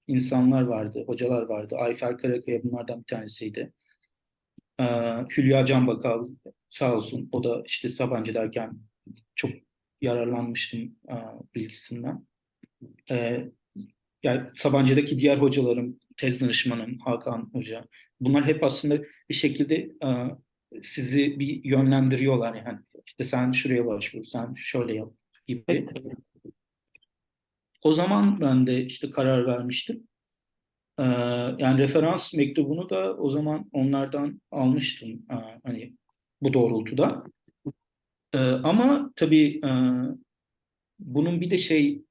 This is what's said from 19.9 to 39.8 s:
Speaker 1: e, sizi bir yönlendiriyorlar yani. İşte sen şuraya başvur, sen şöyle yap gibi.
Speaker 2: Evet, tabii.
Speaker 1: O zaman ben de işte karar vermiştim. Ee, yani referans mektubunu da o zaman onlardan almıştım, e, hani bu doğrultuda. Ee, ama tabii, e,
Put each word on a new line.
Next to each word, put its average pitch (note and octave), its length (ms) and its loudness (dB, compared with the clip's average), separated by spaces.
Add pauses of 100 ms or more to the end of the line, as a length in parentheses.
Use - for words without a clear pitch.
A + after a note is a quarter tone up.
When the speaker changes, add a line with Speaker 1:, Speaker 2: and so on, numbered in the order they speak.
Speaker 1:
e, C#3 40 -2 (760)
sizi C#3 580 -2
bir C#3+ 240 -4
yönlendiriyorlar C3 880 2
yani. A2 240 -12 (280)
İşte - 180 -8
sen B2+ 280 0
şuraya B2+ 340 0
başvur, A2 380 -6
sen A#2+ 300 -8
şöyle A#2 400 -4
yap A2 180 -8 (340)
gibi. B2 220 -8
Speaker 2:
Evet, E3 260 -2
tabii. C3 200 -12 (1700)
Speaker 1:
O D#3 120 6
zaman G3 460 4
ben C3 260 4
de B2+ 180 0
işte B2+ 260 -8
karar C3 360 2
vermiştim. B2 600 -4 (880)
Ee, C#3+ 40 -2 (560)
yani C3+ 200 4
referans D#3 560 2
mektubunu D3 560 0
da F#3+ 260 -2
o D3+ 140 -2
zaman D3+ 420 -4
onlardan C#3 680 -2 (100)
almıştım, B2+ 800 -2
e, B2+ 40 -6 (300)
hani A#2 300 -10 (480)
bu C3+ 100 2
doğrultuda. A2+ 720 2 (1080)
Ee, C#3 60 0
ama E3+ 800 2
tabii, D3+ 480 4
e, C#3 60 0 (1300)